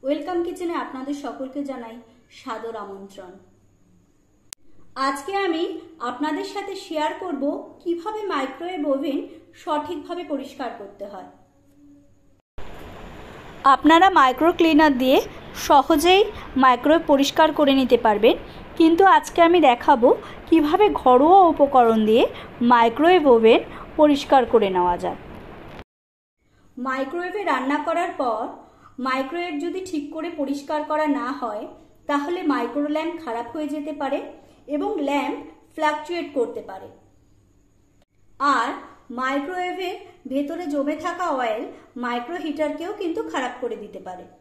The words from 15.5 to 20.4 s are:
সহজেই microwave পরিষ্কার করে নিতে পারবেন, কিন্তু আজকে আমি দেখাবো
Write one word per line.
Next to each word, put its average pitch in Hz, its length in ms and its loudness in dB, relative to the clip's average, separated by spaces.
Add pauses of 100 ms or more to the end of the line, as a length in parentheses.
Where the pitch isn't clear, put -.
সহজেই 330 540 6 (420)
microwave 277 480 4
পরিষ্কার 285 380 4 (100)
করে 277 220 4
নিতে 247 240 4
পারবেন, 214 300 4 (440)
কিন্তু 339 240 6 (140)
আজকে - 300 -2
আমি 349 120 6 (100)
দেখাবো 247 400 4 (400)